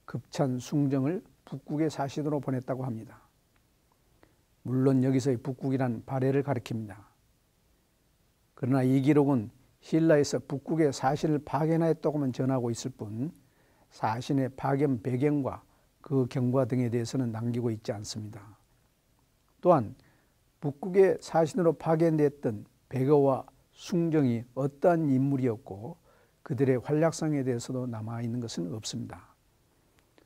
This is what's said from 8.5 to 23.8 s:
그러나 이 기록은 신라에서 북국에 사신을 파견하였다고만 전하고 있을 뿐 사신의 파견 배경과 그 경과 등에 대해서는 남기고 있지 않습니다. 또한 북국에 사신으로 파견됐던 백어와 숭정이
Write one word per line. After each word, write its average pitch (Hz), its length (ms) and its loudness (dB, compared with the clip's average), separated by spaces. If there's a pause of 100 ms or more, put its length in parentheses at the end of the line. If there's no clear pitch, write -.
그러나 131 280 0
이 131 200 4
기록은 139 480 4 (300)
신라에서 156 600 2
북국에 156 500 -2
사신을 147 540 0
파견하였다고만 156 880 0
전하고 127 380 -2
있을 123 200 -6
뿐 120 420 -8 (580)
사신의 127 640 -2
파견 139 460 0
배경과 131 600 -2 (380)
그 135 260 0
경과 127 380 0
등에 123 240 -2
대해서는 120 420 -2
남기고 117 400 -4
있지 110 220 -6
않습니다. 107 680 -12 (1040)
또한 147 340 4 (680)
북국에 180 600 4
사신으로 165 540 2
파견됐던 151 920 2 (240)
백어와 135 560 4 (280)
숭정이 151 680 0 (120)